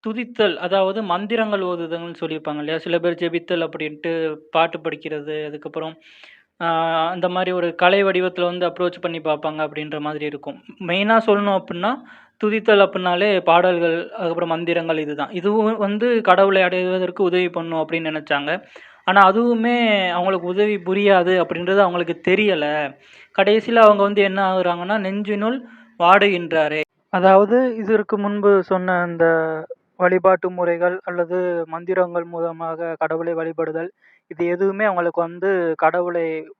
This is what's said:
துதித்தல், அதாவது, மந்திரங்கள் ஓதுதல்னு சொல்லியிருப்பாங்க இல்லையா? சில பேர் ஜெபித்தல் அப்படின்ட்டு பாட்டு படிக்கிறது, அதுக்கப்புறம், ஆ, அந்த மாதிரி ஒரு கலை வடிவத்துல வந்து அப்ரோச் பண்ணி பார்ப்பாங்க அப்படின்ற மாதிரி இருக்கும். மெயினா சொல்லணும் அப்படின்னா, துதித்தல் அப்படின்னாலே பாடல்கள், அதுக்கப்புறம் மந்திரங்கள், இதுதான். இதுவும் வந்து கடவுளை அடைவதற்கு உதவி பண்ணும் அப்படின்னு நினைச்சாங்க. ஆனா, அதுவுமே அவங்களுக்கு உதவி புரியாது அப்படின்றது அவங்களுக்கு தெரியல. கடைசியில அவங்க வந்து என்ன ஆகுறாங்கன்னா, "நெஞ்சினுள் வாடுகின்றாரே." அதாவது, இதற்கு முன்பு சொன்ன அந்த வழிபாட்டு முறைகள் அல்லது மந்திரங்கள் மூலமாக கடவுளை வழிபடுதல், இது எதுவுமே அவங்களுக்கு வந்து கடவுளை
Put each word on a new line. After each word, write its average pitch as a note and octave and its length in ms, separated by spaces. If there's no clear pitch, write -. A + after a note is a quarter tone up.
துதித்தல், A3 480
அதாவது, F#3+ 480
மந்திரங்கள் G#3 580
ஓதுதல்னு E3+ 580
சொல்லியிருப்பாங்க D#3 380
இல்லையா? D3+ 200
சில E3+ 220
பேர் E3+ 140
ஜெபித்தல் E3+ 560
அப்படின்ட்டு D#3 680
பாட்டு E3 280
படிக்கிறது, D3+ 640
அதுக்கப்புறம், D#3 560
ஆ, E3 480
அந்த F3+ 200
மாதிரி F3+ 220
ஒரு F3 240
கலை F#3+ 280
வடிவத்துல F3+ 400
வந்து F3 240
அப்ரோச் F3 340
பண்ணி E3 180
பார்ப்பாங்க D#3 440
அப்படின்ற D3+ 360
மாதிரி D3 260
இருக்கும். D3 380
மெயினா G3 460
சொல்லணும் G3+ 400
அப்படின்னா, F#3+ 300
துதித்தல் G#3+ 360
அப்படின்னாலே F#3 600
பாடல்கள், E3+ 720
அதுக்கப்புறம் E3+ 380
மந்திரங்கள், E3 480
இதுதான். D3 340
இதுவும் G#3+ 460
வந்து G#3+ 440
கடவுளை G3 400
அடைவதற்கு F3+ 640
உதவி F3+ 260
பண்ணும் E3 380
அப்படின்னு D#3 360
நினைச்சாங்க. D3+ 400
ஆனா, F#3+ 280
அதுவுமே A3+ 800
அவங்களுக்கு F3+ 380
உதவி G3+ 280
புரியாது F#3 680
அப்படின்றது F3+ 320
அவங்களுக்கு F3 500
தெரியல. D3+ 680
கடைசியில G#3+ 340
அவங்க G#3 280
வந்து G3+ 180
என்ன F#3+ 360
ஆகுறாங்கன்னா, F#3 420
"நெஞ்சினுள் G#3 640
வாடுகின்றாரே." E3+ 840
அதாவது, G3+ 680
இதற்கு G#3 440
முன்பு G3+ 440
சொன்ன F#3 380
அந்த E3 340
வழிபாட்டு F3+ 540
முறைகள் F3+ 520
அல்லது F3 640
மந்திரங்கள் F3 560
மூலமாக E3 720
கடவுளை E3 360
வழிபடுதல், D#3+ 560
இது E3+ 180
எதுவுமே G3 400
அவங்களுக்கு E3+ 360
வந்து F3 560
கடவுளை E3 840